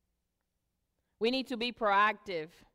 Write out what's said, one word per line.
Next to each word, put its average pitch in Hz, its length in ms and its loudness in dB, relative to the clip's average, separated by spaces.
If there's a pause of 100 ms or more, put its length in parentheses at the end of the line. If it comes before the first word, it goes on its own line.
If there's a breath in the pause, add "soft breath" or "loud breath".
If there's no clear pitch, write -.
(1200)
We 226 100 2
need 262 180 -2
to 254 80 -6
be 240 140 -4
proactive. 202 760 0 (260)